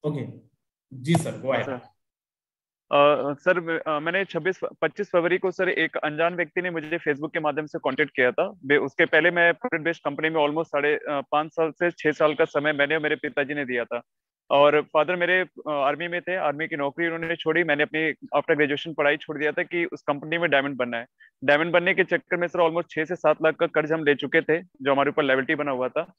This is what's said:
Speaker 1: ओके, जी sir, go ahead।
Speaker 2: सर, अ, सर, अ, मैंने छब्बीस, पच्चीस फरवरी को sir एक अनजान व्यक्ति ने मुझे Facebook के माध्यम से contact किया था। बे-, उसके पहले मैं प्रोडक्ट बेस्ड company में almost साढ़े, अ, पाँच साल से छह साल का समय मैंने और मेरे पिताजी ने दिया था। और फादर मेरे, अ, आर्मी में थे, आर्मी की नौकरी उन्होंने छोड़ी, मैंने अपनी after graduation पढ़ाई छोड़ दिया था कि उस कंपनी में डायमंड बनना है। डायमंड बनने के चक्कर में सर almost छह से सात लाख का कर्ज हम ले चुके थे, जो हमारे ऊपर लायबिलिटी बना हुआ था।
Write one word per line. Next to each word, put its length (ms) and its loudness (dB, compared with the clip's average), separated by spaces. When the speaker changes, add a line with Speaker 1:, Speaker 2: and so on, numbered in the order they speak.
Speaker 1:
ओके, 220 -4
जी 200 -2
sir, 280 -2
go 60 -6
ahead। 180 0
Speaker 2:
सर, 80 -6
अ, 420 4
सर, 540 0
अ, 120 -2
मैंने 260 -2
छब्बीस, 340 -4
पच्चीस 260 -4
फरवरी 300 2
को 140 -2
sir 180 -2
एक 280 -2
अनजान 380 -2
व्यक्ति 260 -4
ने 100 -4
मुझे 260 -6
Facebook 360 -4
के 60 -4
माध्यम 260 -2
से 140 -10
contact 360 -2
किया 160 2
था। 340 -2
बे-, 160 4
उसके 240 0
पहले 260 4
मैं 220 4
प्रोडक्ट 320 -6
बेस्ड 180 -4
company 260 -4
में 120 0
almost 240 0
साढ़े, 280 0
अ, 280 -4
पाँच 200 0
साल 200 0
से 200 -2
छह 200 -2
साल 220 2
का 120 2
समय 280 -2
मैंने 220 2
और 60 -2
मेरे 140 0
पिताजी 380 -4
ने 120 -4
दिया 200 -4
था। 160 -6
और 300 6
फादर 340 0
मेरे, 260 2
अ, 280 -10
आर्मी 380 -2
में 140 -6
थे, 140 -6
आर्मी 320 -2
की 80 -6
नौकरी 300 -4
उन्होंने 300 -4
छोड़ी, 280 0
मैंने 200 2
अपनी 440 -4
after 180 2
graduation 380 0
पढ़ाई 220 2
छोड़ 200 -10
दिया 140 0
था 120 -4
कि 220 -2
उस 160 -10
कंपनी 360 -4
में 120 0
डायमंड 260 2
बनना 220 -4
है। 80 -8
डायमंड 280 4
बनने 220 4
के 100 2
चक्कर 340 -2
में 100 -2
सर 220 2
almost 200 -4
छह 160 -4
से 100 -4
सात 280 2
लाख 120 4
का 120 0
कर्ज 240 0
हम 120 -2
ले 120 4
चुके 260 0
थे, 200 0
जो 300 -4
हमारे 180 2
ऊपर 140 0
लायबिलिटी 320 0
बना 160 -4
हुआ 160 -2
था। 320 -6